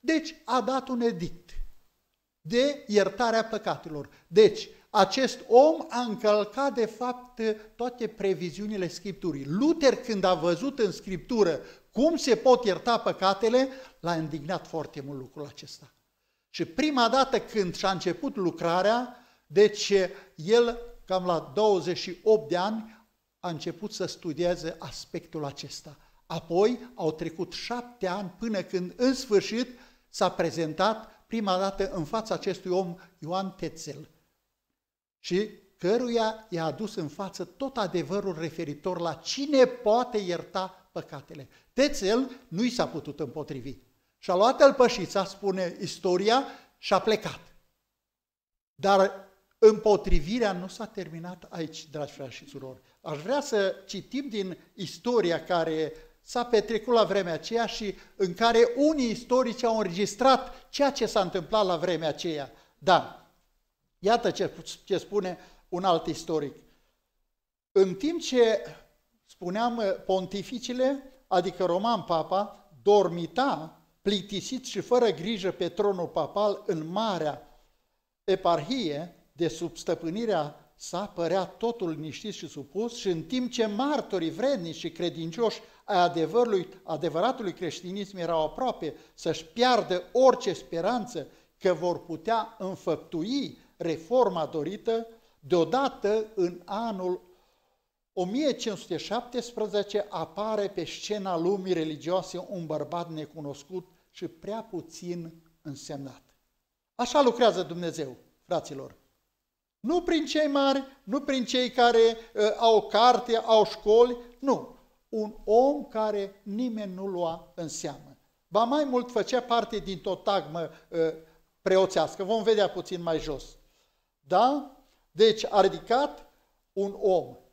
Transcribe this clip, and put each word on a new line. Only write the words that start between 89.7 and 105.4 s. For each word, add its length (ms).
orice 400
speranță 720
că 140
vor 320
putea 540
înfăptui 1000
reforma 720
dorită, 600
deodată 920
în 300
anul 680
o 120
mie 280
cinci 260
sute 180
șaptesprezece 1120
apare 600
pe 160
scena 520
lumii 360
religioase 760
un 180
bărbat 440
necunoscut 800
și 180
prea 340
puțin 800